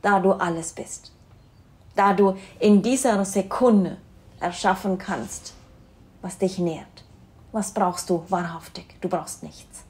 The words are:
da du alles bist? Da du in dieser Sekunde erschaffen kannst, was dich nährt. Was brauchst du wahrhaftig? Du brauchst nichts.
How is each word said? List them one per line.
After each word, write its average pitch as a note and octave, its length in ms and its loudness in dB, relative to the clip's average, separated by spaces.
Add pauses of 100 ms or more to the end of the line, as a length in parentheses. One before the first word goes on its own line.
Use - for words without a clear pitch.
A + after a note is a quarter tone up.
da G3+ 200 2
du F#3+ 100 4
alles E3+ 400 -2
bist? - 400 -16 (840)
Da G3 180 4
du F#3+ 240 4 (220)
in G#3 220 6
dieser A#3 440 2
Sekunde G3 720 2 (420)
erschaffen F#3+ 580 -2
kannst, - 560 -10 (680)
was F3+ 160 -12
dich F#3 220 -2
nährt. - 440 -6 (480)
Was G#3+ 200 -4
brauchst F#3 380 -2
du E3 200 0
wahrhaftig? F3 720 -6
Du F3+ 80 -6
brauchst - 340 -6
nichts. - 460 -20